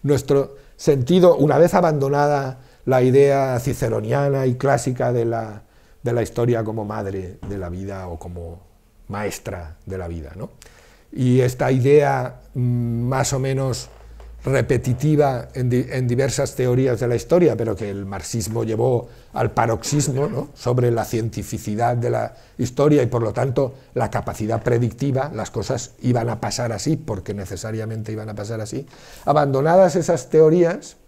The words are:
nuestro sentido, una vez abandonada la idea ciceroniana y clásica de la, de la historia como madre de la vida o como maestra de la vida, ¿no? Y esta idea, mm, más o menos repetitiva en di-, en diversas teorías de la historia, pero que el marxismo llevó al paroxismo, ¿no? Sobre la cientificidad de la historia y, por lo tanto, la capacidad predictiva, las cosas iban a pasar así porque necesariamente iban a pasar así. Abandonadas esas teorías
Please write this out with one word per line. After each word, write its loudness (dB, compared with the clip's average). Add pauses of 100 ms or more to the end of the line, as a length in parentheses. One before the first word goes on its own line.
nuestro 0 (220)
sentido, 6
una 4
vez 6
abandonada 2 (240)
la 4
idea 4
ciceroniana -2
y 2
clásica 0
de 0
la, -4 (380)
de -2
la 0
historia 0
como -6
madre -8 (100)
de -6
la -8
vida -10
o -10
como -14 (480)
maestra -10 (100)
de -10
la -8
vida, -10
¿no? -12 (600)
Y 2
esta 0
idea, 2 (100)
mm, -4
más -2
o -2
menos -4 (560)
repetitiva 0
en -2
di-, 2
en -2
diversas 0
teorías 2
de 0
la 0
historia, 2
pero -2
que -8
el -8
marxismo -6
llevó 0 (240)
al -2
paroxismo, 0
¿no? -6
Sobre 0
la 0
cientificidad -4
de -2
la -4 (220)
historia 2
y, 0
por -2
lo -2
tanto, -2 (220)
la -2
capacidad -4
predictiva, 0
las -8
cosas -6 (100)
iban 0
a -6
pasar -4
así -2
porque -8
necesariamente -8
iban -10
a -10
pasar -8
así. -8 (400)
Abandonadas 4
esas 0
teorías 4 (120)